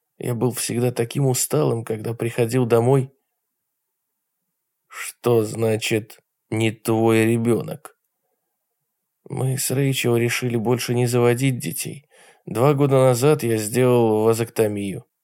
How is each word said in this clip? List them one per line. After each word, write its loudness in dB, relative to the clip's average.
Я -6
был -2
всегда -4
таким -4
усталым, -2
когда -6
приходил -2
домой». 2
«Что -2
значит -4
«не 0
твой 2
ребёнок»?» -2
«Мы -4
с -4
Рэйчел 0
решили -2
больше -2
не 2
заводить 2
детей. -10
Два 2
года 2
назад 4
я 0
сделал 2
вазоктомию. -2